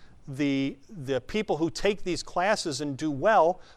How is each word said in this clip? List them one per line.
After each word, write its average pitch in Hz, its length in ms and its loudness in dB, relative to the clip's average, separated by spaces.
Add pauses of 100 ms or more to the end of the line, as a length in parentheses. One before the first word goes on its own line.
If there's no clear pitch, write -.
(260)
the, 139 520 -2 (100)
the 135 320 -4
people 202 380 -2
who 160 100 0
take 202 340 -2
these 170 200 -4
classes 175 580 0
and 147 160 -4
do 156 140 -2
well 175 500 4 (160)